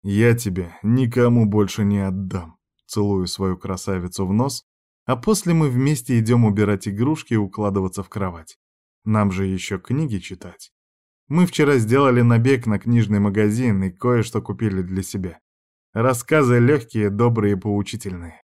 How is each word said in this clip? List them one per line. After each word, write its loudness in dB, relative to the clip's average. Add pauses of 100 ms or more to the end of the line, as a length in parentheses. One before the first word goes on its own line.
«Я 4
тебя -6
никому 2
больше 0
не 2
отдам», -6 (280)
целую -2
свою -4
красавицу -6
в -2
нос, -2 (420)
а 0
после 0
мы 2
вместе 0
идём 4
убирать 0
игрушки -2
и 2
укладываться -2
в -14
кровать. -10 (460)
Нам 2
же -2
ещё -4
книги -4
читать. -18 (560)
Мы 2
вчера 2
сделали 4
набег 4
на -2
книжный 0
магазин 0
и -2
кое-что -2
купили -4
для -6
себя. -10 (540)
Рассказы 2
лёгкие, 2
добрые, 2
поучительные. -6